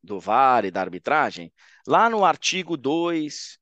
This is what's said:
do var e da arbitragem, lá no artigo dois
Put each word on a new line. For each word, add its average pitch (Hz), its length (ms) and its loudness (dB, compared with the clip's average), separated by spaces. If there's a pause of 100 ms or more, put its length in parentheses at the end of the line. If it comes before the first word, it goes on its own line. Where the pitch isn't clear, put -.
do 98 160 -10
var 117 460 4
e 95 60 -2
da 92 100 -4
arbitragem, 92 720 -4 (340)
lá 185 220 4
no 220 160 0
artigo 170 520 0
dois 156 840 -4